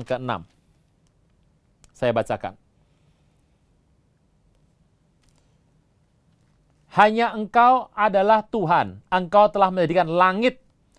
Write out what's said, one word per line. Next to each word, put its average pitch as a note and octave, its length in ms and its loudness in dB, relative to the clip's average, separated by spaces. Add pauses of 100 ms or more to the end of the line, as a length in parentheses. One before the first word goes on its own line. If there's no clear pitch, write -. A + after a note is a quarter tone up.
keenam. B2 400 -8 (1400)
Saya A#2+ 240 -4
bacakan. G#2+ 400 -6 (4000)
"Hanya A3 400 2
Engkau A#3+ 560 0
adalah G#3 560 0
Tuhan. D3+ 640 -2
Engkau G3+ 400 2
telah F#3+ 240 0
menjadikan E3+ 320 0
langit. F#3 560 0 (360)